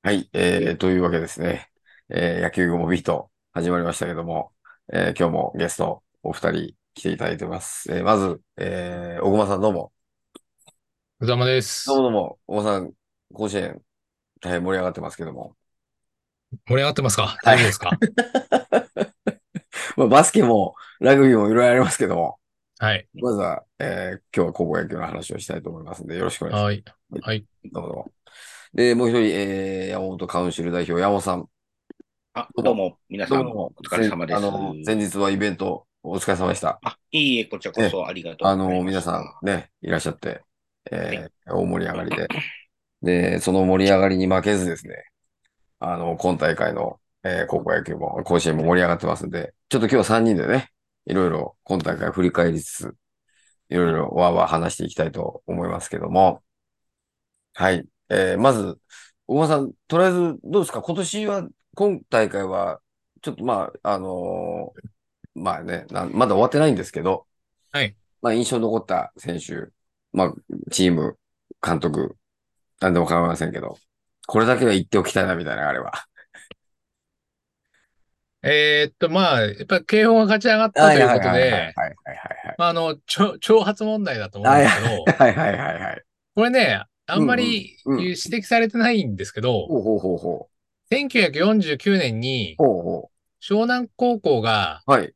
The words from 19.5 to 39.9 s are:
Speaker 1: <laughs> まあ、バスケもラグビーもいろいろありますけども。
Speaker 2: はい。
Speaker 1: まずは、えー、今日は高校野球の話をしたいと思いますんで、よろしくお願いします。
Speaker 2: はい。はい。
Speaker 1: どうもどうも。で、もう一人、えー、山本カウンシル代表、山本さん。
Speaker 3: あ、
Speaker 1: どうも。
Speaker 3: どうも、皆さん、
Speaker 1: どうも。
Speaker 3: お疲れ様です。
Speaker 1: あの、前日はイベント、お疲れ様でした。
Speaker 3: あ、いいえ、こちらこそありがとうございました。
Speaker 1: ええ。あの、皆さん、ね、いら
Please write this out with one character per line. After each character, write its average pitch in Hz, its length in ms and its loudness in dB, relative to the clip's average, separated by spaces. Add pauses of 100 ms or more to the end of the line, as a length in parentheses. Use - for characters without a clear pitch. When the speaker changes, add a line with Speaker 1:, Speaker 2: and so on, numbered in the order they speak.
Speaker 1:
<laughs> - 80 -8
ま 135 60 4
あ、 - 20 4
バ 135 160 10
ス - 80 4
ケ 202 140 6
も 107 320 2 (240)
ラ 135 160 8
グ 135 100 8
ビ 131 40 8
ー 120 60 8
も 104 140 4
い - 20 4
ろ 120 100 6
い - 20 6
ろ 123 80 8
あ - 20 6
り 127 60 6
ま 127 100 4
す - 80 -4
け 113 80 2
ど 90 80 -2
も。 85 240 -2 (400)
Speaker 2:
は 110 160 0
い。 - 200 -6
Speaker 1:
ま 120 180 -4
ず 101 60 -2
は、 87 260 -4 (160)
え 92 380 -6
ー、 - 20 -18 (120)
今 87 120 0
日 - 20 0
は 85 60 -4
高 87 160 -2
校 80 80 -2
野 85 120 -2
球 - 60 -8
の 85 100 -8
話 82 300 -10
を - 60 -10
し - 60 -14
た 80 100 -8
い 80 60 -10
と 85 80 -10
思 82 100 -16
い - 20 -18
ま 87 140 -14
す 87 80 -16
ん - 20 -14
で、 80 100 -10
よ 90 100 -4
ろ 90 40 -4
し - 80 -12
く - 60 -8
お 80 40 -8
願 104 240 -2
い 104 40 -4
し 104 80 -16 (260)
ま - 80 -12
す。 - 60 -14
Speaker 2:
は 113 80 -6
い。 107 80 -4
は - 20 -20
い。 - 40 -20 (260)
Speaker 1:
ど 90 80 -10
う - 20 -12
も - 60 -12
ど - 60 -10
う - 20 -12
も。 - 160 -16 (640)
で、 120 200 4
も 123 120 2
う - 20 2
一 117 60 2
人、 120 80 4
え 95 640 -2
ー、 - 60 -6
山 95 140 -6
本 90 200 -8
カ 87 160 -2
ウ 90 40 0
ン 85 60 -4
シ 85 100 -8
ル 87 80 -4
代 87 120 -2
表、 85 180 -2
山 101 120 2
本 98 100 0
さ 92 140 -4
ん。 87 120 -10 (840)
Speaker 3:
あ、 120 200 -8
Speaker 1:
ど 117 80 -4
う - 0 -
も。 - 20 -
Speaker 3:
ど 123 80 4
う - 20 2
も、 95 240 -4 (100)
皆 98 180 -8
さ 135 120 0
ん、 131 60 0
Speaker 1:
ど 123 60 -6
う 110 40 -12
も。 92 200 -8
Speaker 3:
お - 60 -20
疲 - 180 -4
れ 110 80 2
様 85 200 -4
で 85 80 -4
す。 - 20 0
Speaker 1:
あ 104 40 0
の、 82 340 -4 (100)
前 110 120 0
日 98 200 -4
は 98 140 0
イ 98 80 -2
ベ 104 120 0
ン 85 60 -8
ト、 95 300 -6 (160)
お 90 140 -8
疲 - 120 -4
れ 95 80 2
様 90 140 -2
で 90 60 -2
し - 40 -10
た。 - 220 -4
Speaker 3:
あ、 - 160 -8 (120)
い 143 260 0
い - 20 0
え、 110 80 -4
こ 101 120 -12
ち 101 100 -12
ら 92 40 -10
こ 117 160 -6
そ 92 180 -2
あ 90 60 -10
り 90 100 -12
が 82 140 -12
と - 80 -4
う - 0 -
ご - 0 -
ざ 98 80 4
い 98 60 2
ま 95 60 -2
し - 20 0
た。 92 60 0
Speaker 1:
え - 20 0
え。 - 20 0
あ 90 40 0
の、 90 40 -2
皆 95 160 -2
さ 85 180 -4
ん、 - 280 -10
ね、 - 240 -4 (100)
い - 80 -10
ら 85 80 0